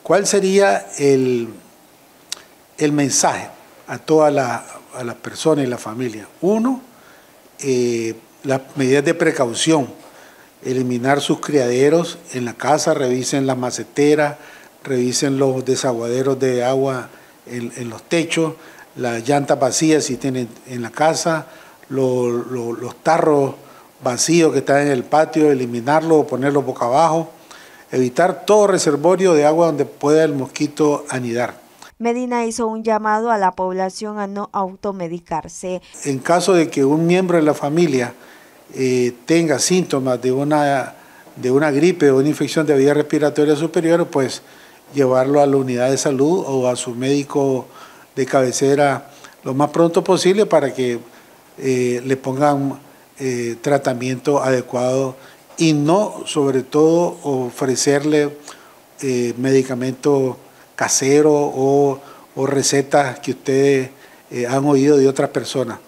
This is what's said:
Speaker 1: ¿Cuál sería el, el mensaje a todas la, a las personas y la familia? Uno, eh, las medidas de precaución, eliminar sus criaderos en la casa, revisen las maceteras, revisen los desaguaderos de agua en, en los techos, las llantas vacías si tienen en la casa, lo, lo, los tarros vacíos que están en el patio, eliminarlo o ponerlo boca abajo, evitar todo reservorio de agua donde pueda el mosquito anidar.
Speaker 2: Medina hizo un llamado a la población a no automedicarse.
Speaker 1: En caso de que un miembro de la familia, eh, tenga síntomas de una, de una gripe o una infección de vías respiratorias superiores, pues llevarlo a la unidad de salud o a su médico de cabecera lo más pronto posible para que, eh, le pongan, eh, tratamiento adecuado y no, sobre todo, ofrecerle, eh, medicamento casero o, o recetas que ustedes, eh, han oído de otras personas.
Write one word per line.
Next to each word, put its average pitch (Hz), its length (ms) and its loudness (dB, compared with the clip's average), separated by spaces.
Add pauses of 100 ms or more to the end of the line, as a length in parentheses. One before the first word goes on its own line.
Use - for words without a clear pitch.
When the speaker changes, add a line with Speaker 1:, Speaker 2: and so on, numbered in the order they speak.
Speaker 1:
¿Cuál 196 240 0
sería 196 600 2 (100)
el, 127 520 2 (1300)
el 151 120 2
mensaje 135 580 0 (380)
a 127 120 -10
todas 156 340 4
la, 123 320 -2 (300)
a 123 80 -10
las 120 140 -8
personas 147 460 0
y 127 40 -2
la 123 100 -4
familia? 110 500 -8 (140)
Uno, 226 400 0 (800)
eh, 120 560 -2 (280)
las 131 180 -2 (140)
medidas 139 300 2
de 165 80 2
precaución, 143 760 0 (760)
eliminar 127 580 -2
sus 147 180 -2
criaderos 143 760 0 (160)
en 127 100 -6
la 113 100 -8
casa, 151 420 0
revisen 131 500 -2
las 131 120 -2
maceteras, 143 800 0 (460)
revisen 135 540 -2
los 131 260 0
desaguaderos 127 760 -2
de 127 240 0
agua 131 460 -2 (360)
en, 120 300 -12
en 120 160 -12
los 104 100 -16
techos, 165 520 -2 (420)
las 120 320 -6
llantas 143 320 0
vacías 147 460 2
si 131 120 -6
tienen 127 320 -4 (180)
en 123 140 -10
la 113 80 -8
casa, 160 560 -2 (440)
lo, 127 420 0
lo, 120 420 -6
los 120 220 -10
tarros 151 580 2 (500)
vacíos 160 480 2
que 135 80 0
están 139 220 2
en 143 60 0
el 127 160 0
patio, 156 480 2
eliminarlo 135 680 0
o 147 100 2
ponerlo 135 360 -2
boca 123 220 -4
abajo, 160 440 2 (640)
evitar 143 540 0
todo 208 200 6
reservorio 175 680 2
de 147 100 4
agua 160 220 4
donde 143 180 -2
pueda 151 380 2
el 151 100 0
mosquito 143 760 -2
anidar. 120 520 -6 (380)
Speaker 2:
Medina 240 460 -4
hizo 226 200 -4
un 220 180 -6
llamado 220 460 0
a 220 80 2
la 185 140 2
población 190 640 -6
a 202 80 -4
no 202 260 -8
automedicarse. 180 1300 -8 (200)
Speaker 1:
En 135 140 -4
caso 175 360 2
de 160 180 2
que 139 120 0
un 156 220 2
miembro 175 320 2
de 156 60 4
la 147 100 2
familia, 143 640 0 (580)
eh, 127 400 0 (120)
tenga 160 340 2
síntomas 135 600 0
de 127 120 0
una, 143 600 0 (420)
de 123 140 -4
una 147 200 2
gripe 156 400 2
o 131 60 4
una 139 100 2
infección 151 380 -2
de 143 120 2
vías 143 200 4
respiratorias 147 640 0
superiores, 165 520 0
pues 131 300 -2 (520)
llevarlo 135 460 2
a 143 60 6
la 139 100 2
unidad 127 340 0
de 135 80 0
salud 151 480 0
o 131 220 -2
a 123 80 0
su 123 160 -8
médico 139 760 -2 (480)
de 135 120 -2
cabecera 139 840 0 (360)
lo 135 80 -6
más 143 160 0
pronto 170 340 2
posible 190 420 2
para 143 280 0
que, 123 260 -2 (580)
eh, 123 480 -2
le 131 120 -2
pongan, 139 600 -2 (420)
eh, 120 420 -4
tratamiento 131 840 -2
adecuado 127 720 -2 (400)
y 160 160 2
no, 165 540 0
sobre 139 380 0
todo, 165 600 2
ofrecerle, 143 1120 -2 (640)
eh, 123 360 -2
medicamento 131 960 0 (400)
casero 143 580 2
o, 139 680 2 (340)
o 135 100 -2
recetas 135 760 0
que 135 120 -8
ustedes, 135 600 0 (380)
eh, 120 160 -6
han 135 200 -2
oído 143 320 4
de 135 100 4
otras 139 220 0
personas. 120 580 -6